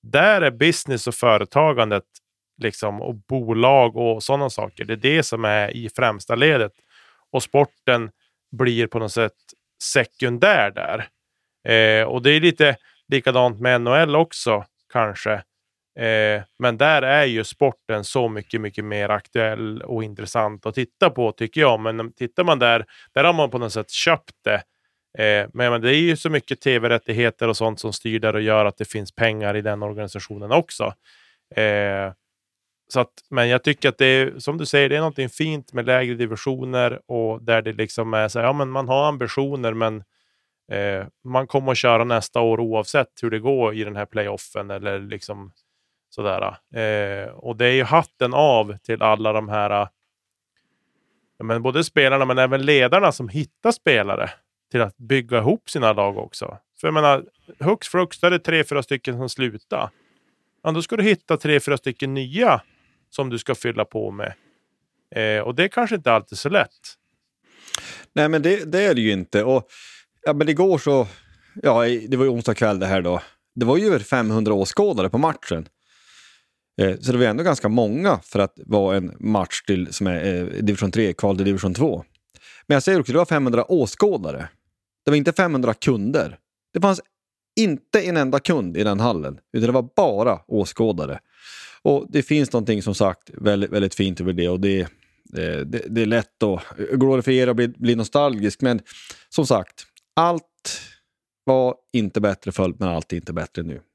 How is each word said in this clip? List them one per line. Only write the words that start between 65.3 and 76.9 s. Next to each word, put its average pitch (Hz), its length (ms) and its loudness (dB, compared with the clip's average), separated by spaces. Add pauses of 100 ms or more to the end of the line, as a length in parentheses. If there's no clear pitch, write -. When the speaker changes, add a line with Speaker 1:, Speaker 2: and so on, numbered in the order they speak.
Speaker 1:
och 120 120 -6
det 160 80 2
är 196 40 2
kanske 233 280 -2
inte 139 160 0
alltid 110 260 0
så - 120 -4
lätt. - 480 -2 (1160)
Speaker 2:
Nej, 151 160 2
men 156 120 0
det, 165 300 0
det 185 100 2
är 196 120 2
det 120 80 2
ju 110 100 4
inte. 101 320 0
Och, 131 260 0 (520)
ja, 151 120 0
men 151 160 0
igår 170 280 2
så, 135 300 2 (460)
ja, 117 340 2
i, 117 200 -2
det 131 100 0
var 131 80 2
ju 135 60 2
onsdag 117 220 -2
kväll 104 260 0
det 95 60 -2
här 95 160 0
då. 87 200 -2 (340)
Det 120 100 -2
var 135 120 4
ju 208 100 2
över 160 120 2
femhundra 110 540 0
åskådare 101 560 0
på 113 80 -2
matchen. 139 500 -2 (1120)
Eh, 95 180 0